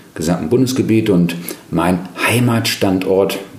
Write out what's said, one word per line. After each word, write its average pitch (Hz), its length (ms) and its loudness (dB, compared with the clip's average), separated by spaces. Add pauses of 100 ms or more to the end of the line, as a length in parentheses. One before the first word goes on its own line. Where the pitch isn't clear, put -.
(140)
gesamten 82 360 -2
Bundesgebiet 117 600 2
und 85 240 2 (380)
mein 85 260 0 (260)
Heimatstandort, 101 1160 0 (180)